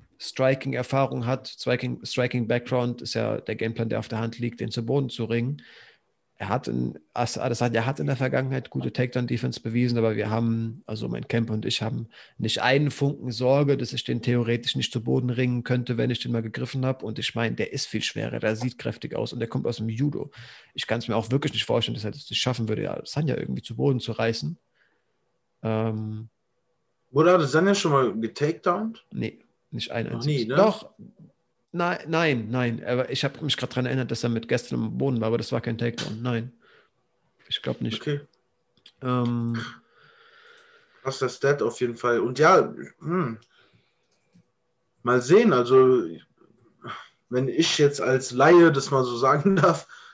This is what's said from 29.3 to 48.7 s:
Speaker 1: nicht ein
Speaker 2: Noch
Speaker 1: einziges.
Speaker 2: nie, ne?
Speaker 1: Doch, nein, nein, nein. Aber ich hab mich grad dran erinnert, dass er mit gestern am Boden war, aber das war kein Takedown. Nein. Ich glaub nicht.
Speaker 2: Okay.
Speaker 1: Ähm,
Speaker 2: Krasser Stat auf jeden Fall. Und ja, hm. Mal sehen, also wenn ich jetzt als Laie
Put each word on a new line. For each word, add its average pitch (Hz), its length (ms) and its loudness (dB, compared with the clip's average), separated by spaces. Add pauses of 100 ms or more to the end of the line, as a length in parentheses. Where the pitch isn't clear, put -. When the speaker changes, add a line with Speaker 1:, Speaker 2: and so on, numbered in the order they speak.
Speaker 1:
nicht 113 200 -8
ein 117 160 -2
Speaker 2:
Noch 123 80 -6
Speaker 1:
einziges. 131 280 0
Speaker 2:
nie, 110 60 -4
ne? 131 80 0
Speaker 1:
Doch, 208 340 2 (840)
nein, 175 260 -2 (100)
nein, 151 420 2
nein. 123 340 0
Aber 123 260 0
ich 135 140 -4
hab - 160 -2
mich 151 160 -2
grad - 180 -6
dran 127 120 0
erinnert, 127 240 -2
dass 117 120 -6
er 123 60 0
mit 117 200 -2
gestern 123 320 0
am 113 180 -4
Boden 131 220 0
war, 110 80 0
aber 117 100 0
das 117 120 -6
war 127 100 -2
kein 117 180 -4
Takedown. 117 420 -4
Nein. 120 320 -4 (960)
Ich - 140 -6
glaub 131 180 -4
nicht. 113 220 -4
Speaker 2:
Okay. 147 180 -4 (840)
Speaker 1:
Ähm, 120 540 0 (1500)
Speaker 2:
Krasser 135 260 -2
Stat 139 340 0
auf 117 180 -2
jeden 120 160 -2
Fall. 120 240 0
Und 127 180 -2
ja, 165 360 6 (240)
hm. 151 400 -4 (1600)
Mal 123 200 4
sehen, 190 300 8
also 127 500 6 (1300)
wenn 131 180 2
ich 160 300 2
jetzt 143 220 4
als 131 320 0
Laie 160 400 8